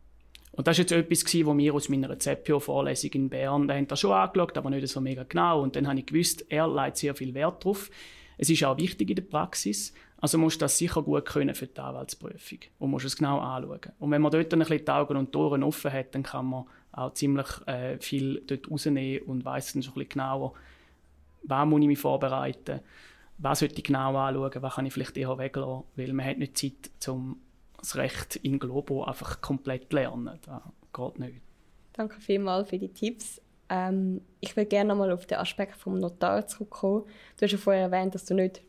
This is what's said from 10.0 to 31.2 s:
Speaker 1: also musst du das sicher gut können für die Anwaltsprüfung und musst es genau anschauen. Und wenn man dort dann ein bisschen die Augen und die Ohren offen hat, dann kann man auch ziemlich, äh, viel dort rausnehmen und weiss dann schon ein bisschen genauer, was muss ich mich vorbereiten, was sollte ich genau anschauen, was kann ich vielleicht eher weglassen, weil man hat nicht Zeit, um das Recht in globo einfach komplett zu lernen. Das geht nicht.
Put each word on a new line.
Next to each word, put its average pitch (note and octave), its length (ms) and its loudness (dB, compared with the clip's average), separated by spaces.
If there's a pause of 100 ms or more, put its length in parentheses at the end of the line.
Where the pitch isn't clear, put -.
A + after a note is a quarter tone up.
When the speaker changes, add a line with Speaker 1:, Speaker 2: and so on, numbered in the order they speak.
Speaker 1:
also D#3 160 2
musst D#3+ 200 4
du - 100 0
das C#3 100 2
sicher E3 260 0
gut D3 220 0
können C#3+ 300 0
für C3 120 -8
die - 140 -14
Anwaltsprüfung C3 800 -12 (200)
und C#3 120 -2
musst C3+ 160 -2
es C3+ 100 -4
genau C#3+ 220 2
anschauen. C3 600 -6
Und D3 120 -2
wenn D3 100 6
man D3+ 100 6
dort E3 220 2
dann E3 80 6
ein D#3+ 80 4
bisschen D3+ 160 2
die C#3+ 60 0
Augen C#3+ 260 2
und C3+ 180 -2
die D3 40 2
Ohren C#3+ 240 4
offen D3 280 -2
hat, C3+ 240 -6
dann C3+ 100 -2
kann C3 200 -6
man C3 220 -4 (260)
auch B2+ 220 -6
ziemlich, C#3 320 2 (200)
äh, B2+ 340 -4
viel C3+ 460 -2
dort C3+ 240 -6
rausnehmen C3+ 520 0
und C3 240 -6
weiss C3 260 -6
dann C3+ 100 -2
schon C3 100 -8
ein - 20 -18
bisschen C#3 160 -8
genauer, C3+ 420 -4 (920)
was C#3+ 240 2
muss D3+ 140 8
ich D3 60 8
mich C#3+ 120 6
vorbereiten, C3+ 800 0 (580)
was C#3+ 220 0
sollte D3+ 160 2
ich - 80 -10
genau C3+ 300 2
anschauen, C3+ 480 0
was C3+ 120 -6
kann C3+ 100 -2
ich C3 80 -4
vielleicht C#3 240 -6
eher C3 220 -2
weglassen, C3 460 -6 (120)
weil C3 160 -4
man C3+ 140 -2
hat C3+ 100 -2
nicht D3 220 -4
Zeit, - 500 -8
um C3 320 -6 (380)
das - 180 -8
Recht - 400 -4
in C#3 220 0
globo C3+ 460 -4
einfach - 360 -8
komplett C3+ 480 -4
zu C#3+ 80 0
lernen. B2 480 -2
Das D3 160 -14 (320)
geht - 260 -8
nicht. B2 220 -10 (540)